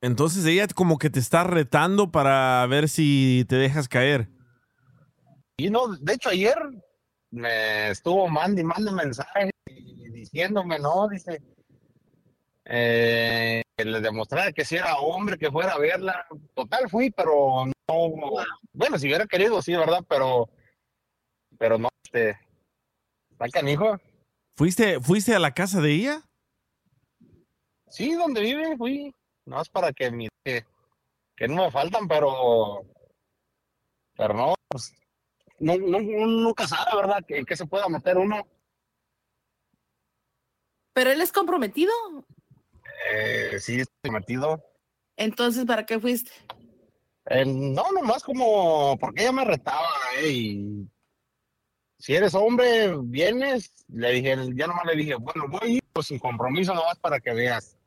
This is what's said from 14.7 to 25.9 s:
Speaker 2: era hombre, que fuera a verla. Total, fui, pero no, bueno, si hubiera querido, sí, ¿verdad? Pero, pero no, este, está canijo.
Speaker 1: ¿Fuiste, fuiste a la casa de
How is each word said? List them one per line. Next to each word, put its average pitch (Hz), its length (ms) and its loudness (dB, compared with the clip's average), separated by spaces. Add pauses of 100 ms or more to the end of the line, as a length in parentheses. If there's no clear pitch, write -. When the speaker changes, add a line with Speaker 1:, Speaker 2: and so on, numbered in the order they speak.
Speaker 2:
era 170 200 -2
hombre, 185 420 -4
que 151 120 -2
fuera 175 220 -2
a 156 60 -4
verla. 180 480 -2 (280)
Total, 247 360 -2
fui, 240 200 0
pero 143 560 2
no, 160 440 -2 (640)
bueno, 220 260 0
si 139 80 -4
hubiera 165 200 0
querido, 196 360 2
sí, 170 120 -4
¿verdad? 170 320 2
Pero, 131 440 2 (1040)
pero 113 220 2
no, 117 100 0 (160)
este, 110 340 0 (920)
está - 180 -8
canijo. 165 500 0 (580)
Speaker 1:
¿Fuiste, 180 440 2
fuiste 190 340 2
a 202 40 6
la 151 160 2
casa 185 260 -2
de 151 120 4